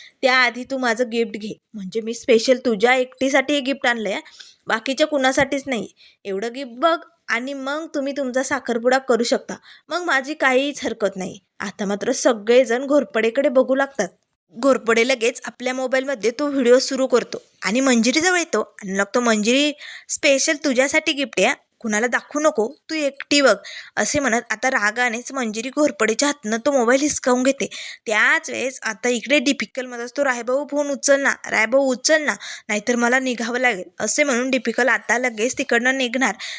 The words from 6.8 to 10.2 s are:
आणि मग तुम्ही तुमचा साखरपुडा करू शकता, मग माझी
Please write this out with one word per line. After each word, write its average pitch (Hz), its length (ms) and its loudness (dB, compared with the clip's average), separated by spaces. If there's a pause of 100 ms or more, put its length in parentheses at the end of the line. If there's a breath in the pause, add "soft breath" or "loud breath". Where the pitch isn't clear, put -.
आणि 247 260 -4
मग 277 400 -6
तुम्ही 277 220 -2
तुमचा 262 260 -2
साखरपुडा 247 560 0
करू 247 260 0
शकता, 220 300 -2 (340 loud breath)
मग 330 160 -4
माझी 277 300 -2